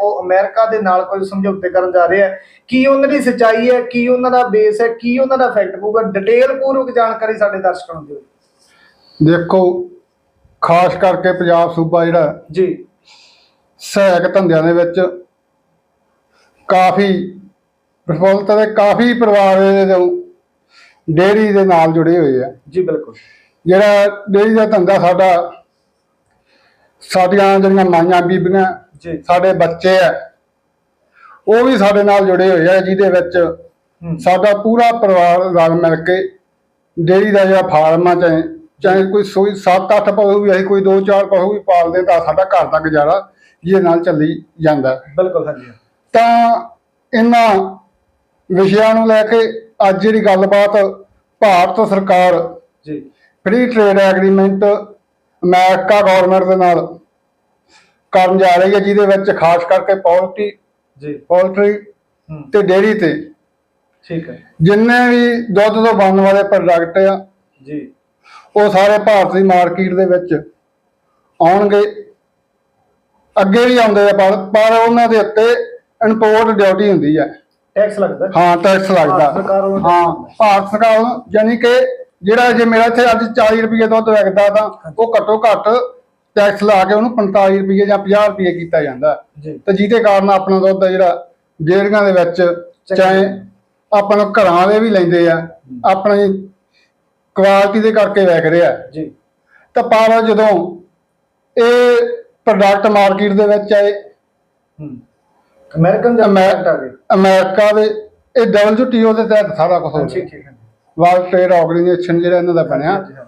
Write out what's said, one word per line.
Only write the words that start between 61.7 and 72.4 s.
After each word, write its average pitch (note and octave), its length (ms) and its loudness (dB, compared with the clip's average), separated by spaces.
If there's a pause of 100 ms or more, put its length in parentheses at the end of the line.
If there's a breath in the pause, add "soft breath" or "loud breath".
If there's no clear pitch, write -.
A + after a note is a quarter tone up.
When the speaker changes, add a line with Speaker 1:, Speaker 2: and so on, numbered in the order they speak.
Speaker 1:
ਹੂੰ। D3+ 200 -18
Speaker 2:
ਤੇ G3+ 120 0
ਡੇਅਰੀ G3 320 2
ਤੇ D3+ 360 -4 (800)
Speaker 1:
ਠੀਕ E3 200 -10
ਹੈ। B2 140 -20 (200)
Speaker 2:
ਜਿੰਨੇ A#3 460 2
ਵੀ A#3+ 380 0
ਦੁੱਧ G#3+ 400 0
ਤੋਂ A3+ 80 2
ਬਣਨ F#3+ 260 2
ਵਾਲੇ G3 220 2
ਪ੍ਰੋਡਕਟ F3 560 0
ਆ, F#3+ 280 0 (400)
Speaker 1:
ਜੀ। C#3+ 260 -14 (640 loud breath)
Speaker 2:
ਉਹ G#3 120 2
ਸਾਰੇ G3+ 300 2
ਭਾਰਤ G3+ 340 0
ਦੀ F#3 100 0
ਮਾਰਕੀਟ F3+ 520 0
ਦੇ F#3+ 120 0
ਵਿੱਚ F3 440 -2 (920)
ਆਉਣਗੇ। G3+ 640 0 (1300)